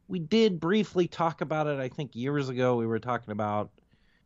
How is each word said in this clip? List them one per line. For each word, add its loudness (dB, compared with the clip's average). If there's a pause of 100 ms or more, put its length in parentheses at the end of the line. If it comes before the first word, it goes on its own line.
we -4
did 4
briefly 2
talk -2
about -2
it, -2
I -4
think, -8
years -2
ago. 2
We 0
were 0
talking -4
about -2 (540)